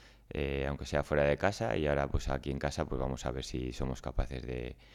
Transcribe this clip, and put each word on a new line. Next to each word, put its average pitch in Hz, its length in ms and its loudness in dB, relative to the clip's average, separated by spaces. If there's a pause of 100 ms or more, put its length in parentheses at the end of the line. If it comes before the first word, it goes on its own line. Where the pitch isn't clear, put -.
(300)
eh, 69 380 0
aunque 71 180 -4
sea 73 160 2
fuera 73 220 4
de 71 140 6
casa, 104 380 0
y 76 100 2
ahora, 71 220 4
pues, 69 200 0
aquí 69 220 -2
en 67 80 -2
casa, 71 280 0
pues, 65 140 -2
vamos 65 260 -2
a 62 60 -2
ver 65 120 -4
si 64 280 -4
somos 65 300 -2
capaces 65 440 -2
de, 62 300 -6 (180)